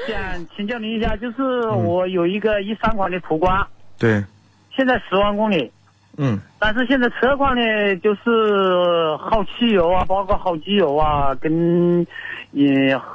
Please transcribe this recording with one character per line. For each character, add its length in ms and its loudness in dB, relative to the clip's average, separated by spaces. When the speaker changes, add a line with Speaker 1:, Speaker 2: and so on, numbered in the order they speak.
Speaker 1:
想 380 -6
请 100 -6
教 140 -6
您 180 -6
一 20 -2
下， 160 0
就 140 -8
是 380 -2
我 400 0
有 180 0
一 140 -2
个 220 0
一 120 -6
三 220 0
款 120 0
的 120 -4
途 180 -4
观。 260 2
Speaker 2:
对。 280 2
Speaker 1:
现 100 0
在 240 2
十 60 -2
万 220 2
公 120 0
里。 220 0
Speaker 2:
嗯。 240 -2
Speaker 1:
但 160 0
是 120 0
现 140 2
在 100 2
车 260 2
况 180 0
呢， 80 0
就 140 2
是 1000 2
耗 260 0
汽 240 -2
油 240 2
啊， 140 2
包 180 0
括 120 0
耗 200 -2
机 180 -4
油 220 2
啊， 400 2
跟， 680 2
也， 500 2